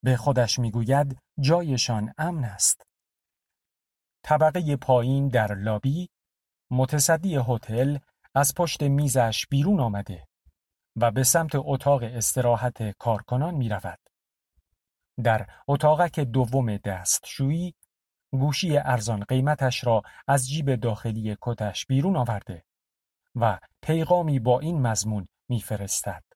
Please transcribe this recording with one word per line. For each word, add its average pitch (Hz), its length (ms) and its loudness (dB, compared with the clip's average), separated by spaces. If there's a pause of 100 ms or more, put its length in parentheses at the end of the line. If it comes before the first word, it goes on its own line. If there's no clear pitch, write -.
به 127 140 4
خودش 123 420 0
می‌گوید 123 580 0 (220)
جایشان 131 760 0
امن 160 260 -4
است. - 380 -2 (1400)
طبقهٔ 151 520 2
پایین 131 520 2
در 110 280 2
لابی، 110 540 -2 (640)
متصدی 151 760 2
هتل 127 500 0 (380)
از 143 200 2
پشت 165 280 -2
میزش 131 680 2
بیرون 156 300 2
آمده 101 480 -4 (680)
و 117 160 2
به 123 120 0
سمت 160 320 2
اتاق 143 480 0
استراحت 117 920 -2
کارکنان 127 580 -2
می‌رود. 104 440 -4 (1200)
در 110 240 2 (200)
اتاقک 151 520 2
دوم 123 580 0
دستشویی، 139 1000 -4 (560)
گوشی 143 460 0
ارزان 113 460 0
قیمتش 131 600 0
را 113 180 2 (240)
از 131 200 2
جیب 139 280 -2
داخلی 107 680 -4
کتش 107 440 -6
بیرون 147 300 0
آورده 107 500 -4 (680)
و 110 240 2 (220)
پیغامی 160 580 2
با 123 200 2
این 156 220 -2
مضمون 107 460 -2 (220)
می‌فرستد 101 760 -6 (120)